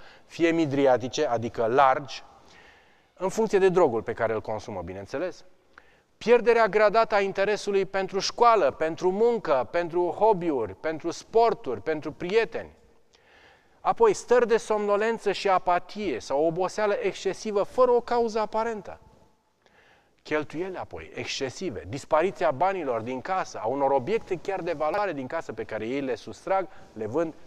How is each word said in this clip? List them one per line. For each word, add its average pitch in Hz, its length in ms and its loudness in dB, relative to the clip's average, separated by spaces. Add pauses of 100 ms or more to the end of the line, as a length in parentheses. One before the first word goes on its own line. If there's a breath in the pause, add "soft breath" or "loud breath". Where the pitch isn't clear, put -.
(240 loud breath)
fie 165 260 0
midriatice, 139 760 2
adică 117 400 -2
largi, 131 580 2 (880 soft breath)
în 185 140 -4
funcție 214 300 2
de 190 100 6
drogul 156 340 4
pe 117 100 -6
care 113 200 0
îl 110 80 -2
consumă, 107 420 -8
bineînțeles. 101 600 -10 (760 soft breath)
Pierderea 233 480 6
gradată 214 480 4
a 202 60 4
interesului 196 680 0
pentru 190 320 -4
școală, 214 520 4
pentru 160 400 -2
muncă, 196 600 2
pentru 175 480 -2
hobby-uri, 165 560 2
pentru 160 360 -6
sporturi, 147 720 0
pentru 156 300 -6
prieteni. 196 680 -4 (1000 soft breath)
Apoi, 196 340 4
stări 240 320 2
de 226 100 2
somnolență 208 760 0
și - 160 -2
apatie 180 680 0
sau 139 260 0
oboseală 185 500 -2
excesivă, 196 680 -2
fără 247 280 2
o 240 100 4
cauză 233 380 -2
aparentă. 214 640 -4 (1200 soft breath)
Cheltuieli, 156 540 -6
apoi, 90 380 -12
excesive, 131 760 -8
dispariția 160 600 0
banilor 143 500 -2
din 127 200 -6
casă, 180 420 -6
a 110 40 -4
unor 135 240 0
obiecte 165 460 -2
chiar 190 240 -6
de 170 120 -4
valoare 165 400 -2
din 135 140 -8
casă 160 260 -8
pe 113 120 -10
care 110 220 -8
ei 135 140 -4
le 131 140 -4
sustrag, 175 540 -4 (240 loud breath)
le 110 140 -8
vând 156 280 -2 (120)